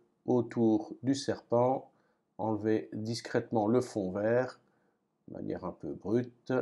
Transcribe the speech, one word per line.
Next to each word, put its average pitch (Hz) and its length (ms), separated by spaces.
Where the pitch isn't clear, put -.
autour 117 680
du 135 140
serpent, 131 760
enlever 107 540
discrètement 113 760
le 120 140
fond 101 320
vert, 117 480
de - 80
manière 98 300
un 92 80
peu - 160
brute. 117 720